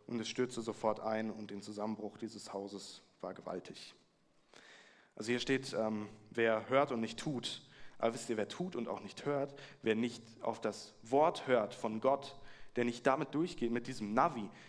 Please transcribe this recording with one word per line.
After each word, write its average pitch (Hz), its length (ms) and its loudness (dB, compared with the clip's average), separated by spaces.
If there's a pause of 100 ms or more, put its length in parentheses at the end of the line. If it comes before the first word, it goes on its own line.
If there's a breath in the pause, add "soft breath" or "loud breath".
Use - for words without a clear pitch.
und 120 140 -2
es 110 80 -2
stürzte 123 340 0
sofort 107 380 0
ein, 110 300 0
und 104 200 -8
der 101 120 -8
Zusammenbruch 104 540 -6
dieses 107 360 -8
Hauses 98 500 -8 (180)
war 92 140 -6
gewaltig." - 600 -10 (1200 loud breath)
Also 113 140 -2
hier 123 100 4
steht, 131 320 2
ähm, 110 360 0 (220)
wer 110 380 4
hört 135 240 4
und 117 80 0
nicht 110 180 -2
tut. - 440 -4 (360 loud breath)
Aber 113 160 4
wisst 127 160 -4
ihr, 113 60 0
wer 104 120 0
tut 180 280 -4
und 117 100 -2
auch 101 140 -4
nicht - 240 -10
hört? 139 340 0 (240 loud breath)
Wer 110 140 4
nicht 117 260 -2 (200)
auf 113 180 -2
das - 420 -4
Wort 147 440 4
hört 117 280 4
von 110 260 -2
Gott, - 380 2 (380 loud breath)
der 120 80 4
nicht 120 220 0
damit 139 280 4
durchgeht, 156 380 2
mit 117 140 0
diesem 107 280 -4
Navi. 127 340 4 (200 loud breath)